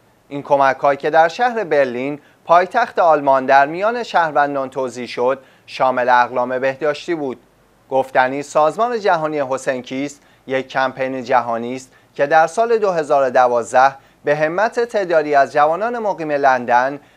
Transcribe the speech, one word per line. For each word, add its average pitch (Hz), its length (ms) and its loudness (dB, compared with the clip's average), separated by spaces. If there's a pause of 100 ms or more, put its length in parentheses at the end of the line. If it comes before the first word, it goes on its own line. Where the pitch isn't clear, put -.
(300)
این 139 140 -10
کمک‌هایی 139 540 2
که 151 140 -4
در 160 180 4
شهر 233 360 -4
برلین، 139 560 -2 (240)
پایتخت 185 540 2
آلمان، 143 480 2
در 139 200 6
میان 208 360 -4
شهروندان 143 680 -2
توزیع 127 360 -8
شد، 127 320 -2 (280)
شامل 127 420 0
اقلام 123 500 2
بهداشتی 143 560 -4
بود. 139 260 -6 (500)
گفتنی 131 520 0
سازمان 165 580 0
جهانی 156 400 -2
حسین 131 420 -4
کیست 135 400 -8 (240)
یک 131 220 -4
کمپین 131 560 -4
جهانی 120 520 -2
است - 160 -18 (220)
که 143 120 0
در 160 200 4
سال 226 320 0
دو 202 120 0
هزار 143 360 0
و 127 40 -2
دوازده 127 640 2 (300)
به 147 120 0
همت 180 440 -2
تعدادی 170 540 0
از 135 180 4
جوانان 170 460 0
مقیم 165 320 -6
لندن 131 680 0 (160)